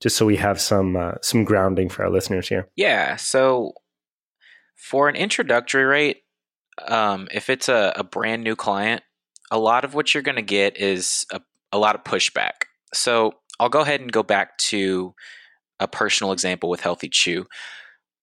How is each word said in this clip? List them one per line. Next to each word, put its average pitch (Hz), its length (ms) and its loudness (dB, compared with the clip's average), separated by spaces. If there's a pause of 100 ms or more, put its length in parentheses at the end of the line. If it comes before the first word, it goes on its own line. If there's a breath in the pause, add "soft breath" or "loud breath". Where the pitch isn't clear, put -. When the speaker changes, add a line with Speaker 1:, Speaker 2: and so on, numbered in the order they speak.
Speaker 1:
just - 160 0
so 110 100 4
we 104 100 4
have 98 240 0
some, 95 360 0
uh, 87 160 -2 (100)
some 113 220 2
grounding 95 440 2
for 95 160 -6
our 92 60 0
listeners 92 380 -2
here? 95 280 -2
Speaker 2:
Yeah. 160 400 0
So 131 560 0 (1080 soft breath)
for 143 300 2
an 143 80 0
introductory 135 680 2
rate, 143 380 2 (640)
um, 101 460 0
if 104 180 -2
it's 131 180 -2
a, 107 280 4
a 104 80 -4
brand 113 400 -4
new 110 120 -2
client, 104 460 -2 (480)
a 113 80 0
lot 113 260 2
of 135 100 -10
what 143 200 0
you're 147 80 -2
gonna 131 180 -2
get 101 380 0
is 95 520 -2
a, 92 100 -8 (320)
a 104 60 0
lot 107 180 4
of - 80 -16
pushback. - 480 -2 (420)
So 113 380 2 (280)
I'll - 80 2
go 143 120 2
ahead 143 200 0
and 123 120 -12
go 110 100 2
back 98 360 0
to 95 560 -2 (640 loud breath)
a 98 80 -2
personal 101 440 -2
example 90 380 -2
with 87 100 -4
Healthy 87 280 -4
Chew. 90 380 -2 (760 loud breath)